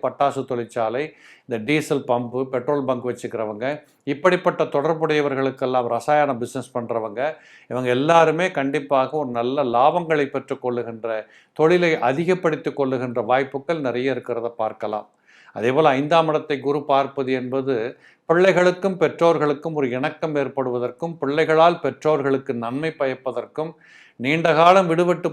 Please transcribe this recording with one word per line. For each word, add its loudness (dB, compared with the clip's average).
பட்டாசு -2
தொழிற்சாலை, -4
இந்த -4
டீசல் -2
பம்பு, -2
பெட்ரோல் -2
பங்க் -4
வச்சுக்கிறவங்க, -8
இப்படிப்பட்ட 2
தொடர்புடையவர்களுக்கெல்லாம் 0
ரசாயன 2
பிசினஸ் -8
பண்றவங்க, -4
இவங்க -2
எல்லாருமே 4
கண்டிப்பாக 0
ஒரு -6
நல்ல -2
லாபங்களை 2
பெற்றுக்கொள்ளுகின்ற, -6
தொழிலை 4
அதிகப்படுத்திக் -2
கொள்ளுகின்ற -2
வாய்ப்புகள் -2
நிறைய -2
இருக்கிறத -6
பார்க்கலாம். -6
அதேபோல 2
ஐந்தாம் 2
இடத்தை -2
குரு 0
பார்ப்பது 0
என்பது -4
பிள்ளைகளுக்கும் 4
பெற்றோர்களுக்கும் 2
ஒரு 2
இணக்கம் -4
ஏற்படுவதற்கும், -4
பிள்ளைகளால் 4
பெற்றோர்களுக்கு 0
நன்மை -4
பயப்பதற்கும், -6
நீண்ட 2
காலம் 8
விடுபட்டு 2